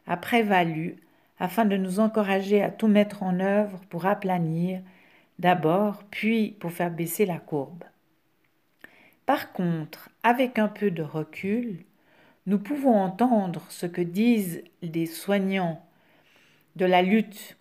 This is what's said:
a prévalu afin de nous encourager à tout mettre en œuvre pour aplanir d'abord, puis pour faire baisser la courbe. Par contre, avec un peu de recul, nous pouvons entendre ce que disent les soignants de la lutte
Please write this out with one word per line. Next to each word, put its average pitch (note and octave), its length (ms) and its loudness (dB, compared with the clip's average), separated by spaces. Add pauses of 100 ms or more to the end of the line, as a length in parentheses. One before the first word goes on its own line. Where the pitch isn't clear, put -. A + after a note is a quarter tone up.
a F3 100 -4
prévalu F3 800 0 (420)
afin F#3 280 0
de G3 100 2
nous F#3+ 240 -2
encourager G3+ 640 2
à - 80 0
tout G#3+ 180 0
mettre G#3 340 4
en F#3 180 0
œuvre G3 380 0 (120)
pour E3+ 160 -4
aplanir F#3 760 0 (580)
d'abord, F3+ 720 2
puis A3 500 0
pour E3+ 120 -6
faire F3 180 -2
baisser E3+ 360 -2
la E3+ 120 -4
courbe. D3+ 460 -8 (1400)
Par - 260 -2
contre, E3 560 -4 (140)
avec B3 360 2
un G#3+ 100 2
peu G#3 220 -2
de E3 120 -4
recul, F#3+ 840 -6 (600)
nous G3 120 2
pouvons C4+ 380 2
entendre F#3+ 720 0
ce - 160 -10
que F3 160 -4
disent F#3+ 640 0 (160)
les E3 260 -4
soignants F#3+ 800 -2 (920)
de F#3 100 0
la F3+ 160 6
lutte G#3+ 580 0